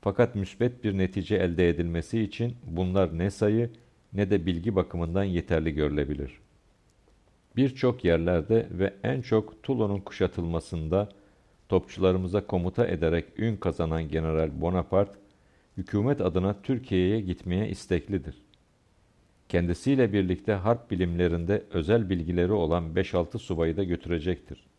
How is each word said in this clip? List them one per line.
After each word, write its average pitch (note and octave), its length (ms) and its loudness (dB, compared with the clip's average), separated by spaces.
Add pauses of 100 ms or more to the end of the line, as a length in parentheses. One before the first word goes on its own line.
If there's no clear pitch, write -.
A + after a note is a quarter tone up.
Fakat A#2 340 2
müsbet A#2 480 -4
bir G2+ 140 0
netice F#2+ 380 0
elde F2+ 340 4
edilmesi E2+ 520 -2
için A#2 420 -4
bunlar F2+ 540 0
ne F#2 120 0
sayı A2 400 2 (440)
ne F#2+ 160 0
de F#2+ 160 2
bilgi F2+ 300 -2
bakımından F2 480 0
yeterli E2 500 0
görülebilir. D2 680 -2 (1160)
Birçok B2 500 0
yerlerde E2+ 680 2
ve F#2 220 -2 (100)
en C3 180 -2
çok - 420 0
Toulon'un G#2+ 360 0
kuşatılmasında E2+ 1080 -2 (600)
topçularımıza F#2 800 0
komuta F#2 400 0
ederek E2 380 0 (120)
ün A2 200 -2
kazanan E2 520 -2
General D#2+ 520 0
Bonaparte, F2+ 520 0 (640)
hükümet A2 440 0
adına F#2 400 0
Türkiye'ye G#2+ 600 0
gitmeye F#2 480 -2
isteklidir." - 680 -4 (1120)
Kendisiyle G2 640 2
birlikte F#2 400 2
harp G#2+ 380 0
bilimlerinde F2 800 0
özel F#2+ 380 2
bilgileri F2 420 0
olan E2 440 0
beş F#2+ 200 0
altı F2+ 240 -2
subayı E2 380 -2
da G2+ 60 0
götürecektir. E2+ 840 -4 (140)